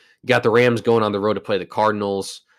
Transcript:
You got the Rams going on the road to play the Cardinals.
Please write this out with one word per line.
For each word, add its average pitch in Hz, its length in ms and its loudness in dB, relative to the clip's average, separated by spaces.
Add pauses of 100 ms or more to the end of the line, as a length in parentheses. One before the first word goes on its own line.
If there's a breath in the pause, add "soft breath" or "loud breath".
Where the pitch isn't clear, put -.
(220 soft breath)
You - 60 -10
got 120 160 2
the 120 60 2
Rams 120 320 2
going 117 220 2
on 104 80 0
the 101 80 -4
road 104 160 0
to 98 60 -8
play 104 160 -4
the 90 80 -6
Cardinals. 104 760 -2 (180)